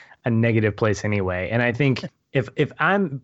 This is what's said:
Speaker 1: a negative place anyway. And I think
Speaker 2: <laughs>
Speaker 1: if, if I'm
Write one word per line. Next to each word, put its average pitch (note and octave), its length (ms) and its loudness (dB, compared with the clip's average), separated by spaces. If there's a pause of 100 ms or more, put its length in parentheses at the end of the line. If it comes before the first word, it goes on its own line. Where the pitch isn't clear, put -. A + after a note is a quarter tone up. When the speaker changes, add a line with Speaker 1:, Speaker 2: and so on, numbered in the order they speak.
(240)
Speaker 1:
a B2+ 60 0
negative A2+ 460 2
place G#2+ 280 0
anyway. F#2 460 -2
And A2+ 100 0
I A#2+ 120 0
think B2 320 0 (140)
Speaker 2:
<laughs> - 140 -20
Speaker 1:
if, B2+ 240 0
if D3 220 0
I'm E3 460 0